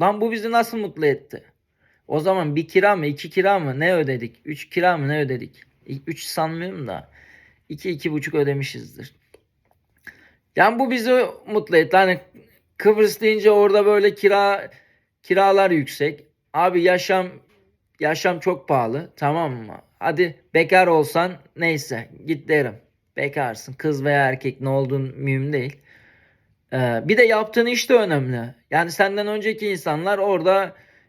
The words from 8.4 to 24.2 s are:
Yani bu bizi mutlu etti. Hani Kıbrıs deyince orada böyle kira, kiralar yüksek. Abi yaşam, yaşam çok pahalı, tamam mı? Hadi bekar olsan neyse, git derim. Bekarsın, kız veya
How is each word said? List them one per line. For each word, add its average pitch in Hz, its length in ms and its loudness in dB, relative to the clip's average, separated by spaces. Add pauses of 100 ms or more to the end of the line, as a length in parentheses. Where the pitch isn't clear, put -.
Yani 214 220 4
bu 254 120 0
bizi 247 360 2 (200)
mutlu 214 300 -2
etti. 160 200 4
Hani 185 220 4 (580)
Kıbrıs 214 440 4
deyince 214 300 4
orada 208 360 6
böyle 208 280 4
kira, 202 560 2 (520)
kiralar 196 480 4
yüksek. 147 560 -2 (260)
Abi 175 300 2
yaşam, 180 440 2 (760)
yaşam 156 400 0
çok 185 280 -4
pahalı, 135 480 -2
tamam 151 360 -2
mı? 110 220 -12 (240)
Hadi 165 420 -2 (140)
bekar 180 320 4
olsan 165 460 2 (240)
neyse, 143 520 -4 (180)
git 151 220 -6
derim. 139 260 0 (420)
Bekarsın, 139 560 -6
kız 139 320 -4
veya 143 220 2